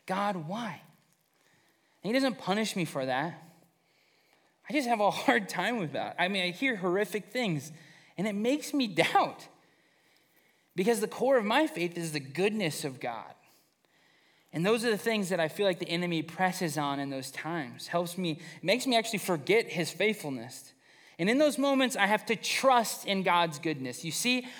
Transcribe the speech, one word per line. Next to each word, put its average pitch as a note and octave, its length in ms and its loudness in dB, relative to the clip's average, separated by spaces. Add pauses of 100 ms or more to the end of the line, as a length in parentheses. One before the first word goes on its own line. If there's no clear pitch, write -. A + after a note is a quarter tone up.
"God, F#3 420 -4
why?" G3+ 340 -8 (1200)
And F3+ 60 -4
he A3+ 40 0
doesn't C4 240 2
punish G3+ 400 -2
me E3+ 80 2
for C3+ 200 -4
that. C3 360 -2 (1300)
I - 20 -8
just B3+ 160 0
have A3+ 140 2
a G3 100 4
hard A#3 380 2
time G#3 280 -2
with D#3 140 -4
that. G#2 260 -4
I F3+ 120 2
mean, G3 140 0
I F3+ 80 0
hear A#3 260 -2
horrific F#3+ 480 -2
things, F#3 480 -2 (440)
and G3 80 -2
it G#3+ 100 -4
makes B3+ 380 0
me C4+ 140 2
doubt. E3 600 2 (1300)
Because G3+ 280 2
the G#3 60 0
core C4 300 2
of G#3+ 60 4
my C4 240 4
faith F3 300 -4
is E3 160 -4
the D3 80 -4
goodness E3+ 640 -2
of B2+ 160 -8
God. A#2 320 -8 (1200)
And D#3+ 80 0
those A3 220 4
are A#3 60 4
the G#3 80 2
things G#3+ 300 0
that F3+ 100 0
I D#3+ 80 2
feel G3+ 180 0
like F3+ 140 2
the E3+ 100 -8
enemy E3+ 320 0
presses F3 560 -2
on C#3+ 220 -2
in C#3 100 -4
those C3+ 220 -8
times. D#3 560 -8
Helps F3 320 -2
me, E3 200 -2 (220)
makes A3+ 240 2
me B3+ 100 2
actually A3+ 220 2
forget F3+ 480 2
his D#3+ 240 -2
faithfulness. C#3 840 -4 (440)
And E3+ 100 2
in B3 120 4
those D4+ 180 4
moments, C4+ 380 2
I G3 100 4
have G3+ 220 2
to A3+ 80 2
trust - 720 2
in F#3+ 180 0
God's F3 340 4
goodness. C#3 480 -4
You E3 60 -4
see, B3 360 0 (120)